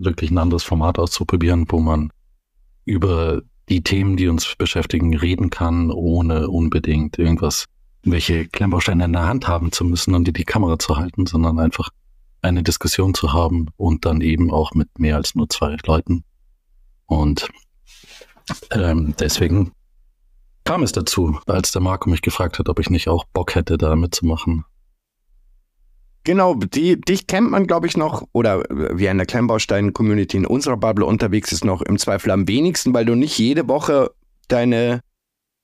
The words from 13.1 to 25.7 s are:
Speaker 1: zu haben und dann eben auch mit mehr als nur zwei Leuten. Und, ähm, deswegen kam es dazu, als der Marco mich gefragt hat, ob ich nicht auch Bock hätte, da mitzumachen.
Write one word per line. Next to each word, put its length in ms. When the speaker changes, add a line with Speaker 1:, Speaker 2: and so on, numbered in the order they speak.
Speaker 1:
zu 180
haben 360
und 280
dann 140
eben 320
auch 220
mit 260
mehr 160
als 180
nur 140
zwei 380
Leuten. 400
Und, 420
ähm, 460
deswegen 540
kam 180
es 80
dazu, 540
als 260
der 100
Marco 280
mich 120
gefragt 380
hat, 80
ob 120
ich 100
nicht 180
auch 240
Bock 240
hätte, 220
da 180
mitzumachen. 680